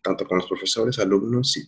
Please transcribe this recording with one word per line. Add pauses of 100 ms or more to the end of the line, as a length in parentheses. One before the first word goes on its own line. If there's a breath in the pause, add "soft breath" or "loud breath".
tanto
con
los
profesores,
alumnos,
y,